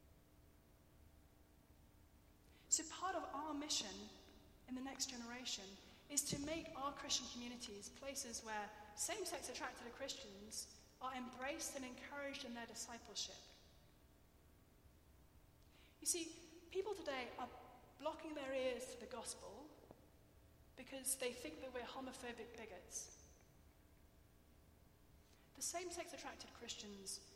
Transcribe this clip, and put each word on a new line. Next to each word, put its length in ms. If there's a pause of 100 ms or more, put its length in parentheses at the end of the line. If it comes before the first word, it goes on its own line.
(2750)
So 160
part 240
of 240
our 160
mission 400 (760)
in 60
the 60
next 320
generation 560 (400)
is 240
to 160
make 320
our 160
Christian 400
communities 640
places 400
where 320 (240)
same-sex 560
attracted 400
Christians 800 (320)
are 80
embraced 640
and 80
encouraged 640
in 80
their 160
discipleship. 640 (2750)
You 80
see, 240 (400)
people 240
today 400
are 160 (480)
blocking 320
their 240
ears 400
to 80
the 80
gospel 400 (1300)
because 400
they 160
think 240
that 160
we're 80
homophobic 720
bigots. 560 (2500)
The 80
same-sex 480
attracted 400
Christians 640 (160)